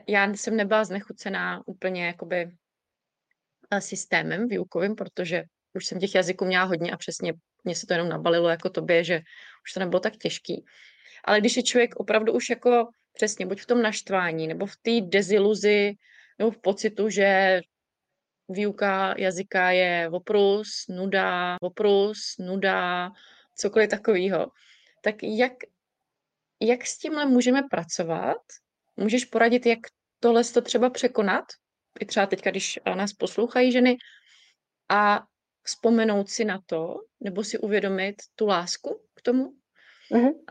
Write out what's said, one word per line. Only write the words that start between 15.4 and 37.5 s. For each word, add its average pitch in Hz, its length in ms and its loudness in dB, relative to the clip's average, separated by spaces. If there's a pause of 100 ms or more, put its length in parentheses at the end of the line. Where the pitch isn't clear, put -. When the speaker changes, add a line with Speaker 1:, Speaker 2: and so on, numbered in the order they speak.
Speaker 1:
nebo 226 120 2
v 220 100 -16
pocitu, 208 480 -2
že 190 520 4 (880)
výuka 196 680 -2
jazyka 185 540 0
je 175 400 2
oprus, 202 560 2 (220)
nuda, 185 720 -2
oprus, 202 800 0
nuda, 185 720 -2 (460)
cokoliv 208 340 2
takovýho, 196 580 0 (540)
tak 214 220 -2
jak, 233 300 0 (1080)
jak 240 260 0
s - 100 -10
tímhle 302 280 -4
můžeme 247 360 4 (100)
pracovat? 165 680 -4 (600)
Můžeš 220 280 0
poradit, 233 400 2
jak 233 140 2 (400)
tohle 233 240 4
to 233 180 0
třeba 240 280 2
překonat? 247 560 0 (540)
I 214 60 -4
třeba 202 200 0
teďka, 196 260 -2
když, - 340 -6
eh, 185 100 -2
nás 202 180 -4
poslouchají 247 580 2
ženy, 247 260 4 (920)
a 208 340 4 (400)
vzpomenout 220 640 2
si 226 160 -2
na 190 200 -4
to, 165 300 -6 (240)
nebo 202 240 -6
si 220 160 -8